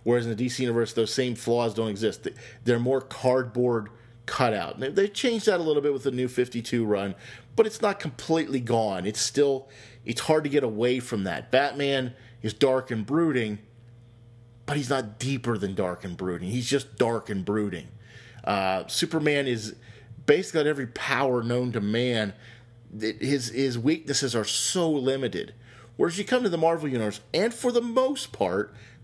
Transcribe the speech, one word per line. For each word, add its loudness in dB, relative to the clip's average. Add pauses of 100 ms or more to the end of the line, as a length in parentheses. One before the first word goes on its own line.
Whereas 4
in -2
the -2
D -2
C -4
Universe, 2
those 0
same 0
flaws 0
don't 0
exist. -2
They, -6 (320)
they're 4
more 2
cardboard 0 (360)
cutout. 0
They, -4
they 2
changed 0
that 4
a -2
little 2
bit 2
with -4
the 0
New -2
fifty-two -2
run, 0 (400)
but 6
it's -6
not 0
completely -2
gone. 0
It's -2
still, 2 (340)
it's -4
hard 4
to -2
get 4
away 2
from -4
that. -4
Batman 0 (260)
is -4
dark 2
and -2
brooding, 0 (1080)
but -2
he's -2
not -2
deeper -2
than -4
dark -2
and -8
brooding. -4
He's -4
just -2
dark 0
and -4
brooding. -2 (560)
Uh, 0
Superman 0
is -4 (500)
basically 4
got 4
every 0
power 0
known 0
to 0
man. 0 (640)
Th-, -4
his, -2
his -2
weaknesses 0
are 2
so 0
limited. -2 (440)
Whereas 2
you -4
come 2
to 2
the 0
Marvel 2
Universe, -2 (120)
and 0
for 0
the 4
most 0
part, -2 (300)